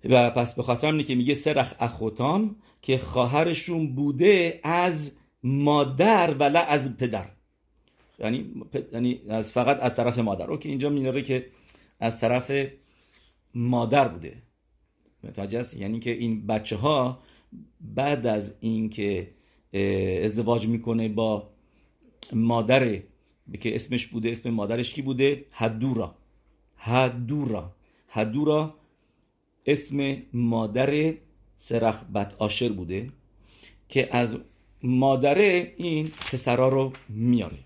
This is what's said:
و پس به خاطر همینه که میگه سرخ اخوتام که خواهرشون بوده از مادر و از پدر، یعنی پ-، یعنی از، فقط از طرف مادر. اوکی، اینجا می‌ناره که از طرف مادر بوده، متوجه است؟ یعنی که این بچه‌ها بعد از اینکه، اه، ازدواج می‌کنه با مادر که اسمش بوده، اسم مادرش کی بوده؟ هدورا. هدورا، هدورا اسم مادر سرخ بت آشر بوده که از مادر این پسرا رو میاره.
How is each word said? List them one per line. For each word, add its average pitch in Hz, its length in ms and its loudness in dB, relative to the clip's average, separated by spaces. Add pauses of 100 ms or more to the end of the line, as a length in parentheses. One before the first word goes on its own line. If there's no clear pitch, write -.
و 123 260 6
پس 120 240 -2
به 123 80 -6
خاطر 123 260 0
همینه 156 160 0
که 135 100 -2
میگه 127 200 2
سرخ 139 460 0
اخوتام 151 760 -2 (260)
که 131 160 2
خواهرشون 151 960 0
بوده 165 680 4
از 165 540 0 (260)
مادر 147 960 4
و 143 40 2
از 143 540 2
پدر، 110 320 -2 (880)
یعنی 110 340 -4 (220)
پ-، - 180 -6
یعنی 123 360 -2
از، 110 240 -4
فقط 127 280 2
از 123 160 0
طرف 120 220 0
مادر. 101 320 -2
اوکی، 156 180 -6
اینجا 139 200 -2
می‌ناره 135 340 -2
که 127 240 -4 (540)
از 113 200 -2
طرف 123 320 0 (1000)
مادر 120 540 2
بوده، 82 240 -10 (920)
متوجه 104 340 -6
است؟ - 180 -8
یعنی 107 240 -6
که 120 100 -4
این 113 360 -4
بچه‌ها 123 760 0 (580)
بعد 127 460 -2
از 104 340 -2
اینکه، 107 680 -2 (420)
اه، 95 520 0
ازدواج 107 420 0
می‌کنه 113 420 -2
با 107 420 -2 (840)
مادر 117 640 2 (640)
که 110 140 -4
اسمش 120 320 -4
بوده، 117 240 -4
اسم 117 200 -6
مادرش 113 420 -2
کی 143 100 -10
بوده؟ 135 500 0
هدورا. 110 640 -2 (640)
هدورا، 120 960 -2 (340)
هدورا 151 680 0 (920)
اسم 139 500 -2 (160)
مادر 123 840 0 (420)
سرخ 113 480 -2 (100)
بت 101 240 -4
آشر 110 300 0
بوده 98 420 -6 (800)
که 127 280 0
از 120 200 0 (460)
مادر 131 560 4 (380)
این 160 340 -2 (220)
پسرا 127 360 2
رو 135 240 2 (160)
میاره. 107 580 0